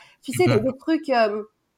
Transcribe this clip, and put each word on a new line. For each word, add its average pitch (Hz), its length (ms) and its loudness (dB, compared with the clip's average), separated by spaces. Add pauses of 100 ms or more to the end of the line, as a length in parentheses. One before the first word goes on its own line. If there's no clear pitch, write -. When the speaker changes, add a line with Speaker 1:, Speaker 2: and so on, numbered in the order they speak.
(220)
Speaker 1:
tu 262 100 -12
sais, 359 140 2
Speaker 2:
Mhm. 220 120 4
Speaker 1:
des, 240 120 0
des 262 80 -10
trucs, 311 300 -4
euh, 220 340 0 (360)